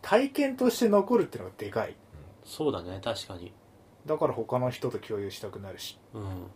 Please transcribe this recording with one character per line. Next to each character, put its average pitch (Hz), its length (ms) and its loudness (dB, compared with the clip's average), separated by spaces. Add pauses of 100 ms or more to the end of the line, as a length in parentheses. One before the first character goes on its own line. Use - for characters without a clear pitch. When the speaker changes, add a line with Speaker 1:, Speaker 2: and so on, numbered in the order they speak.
Speaker 1:
体 262 280 6
験 269 280 0
と 247 120 6
し 226 100 0
て 220 100 6
残 202 280 6
る 185 60 4
っ - 20 2
て - 140 -10
の 92 60 -8
が 92 120 -10
で 104 120 -6
か 104 160 0
い。 - 40 -8
Speaker 2:
う - 20 -12
ん。 - 40 -16 (500)
Speaker 3:
そ 156 240 -2
う - 20 0
だ 90 120 -4
ね、 92 200 -8
確 113 240 -4
か 95 100 -10
に。 87 160 -14 (520)
Speaker 1:
だ 156 120 0
か 156 100 2
ら 123 60 2
他 117 260 0
の 127 100 2
人 123 220 -4
と 101 80 -6
共 107 200 -4
有 98 120 -4
し - 80 -12
た 104 100 -8
く 107 100 -12
な 98 120 -12
る 90 80 -14
し。 - 200 -12 (140)
Speaker 3:
う 113 60 -10
ん。 92 360 -6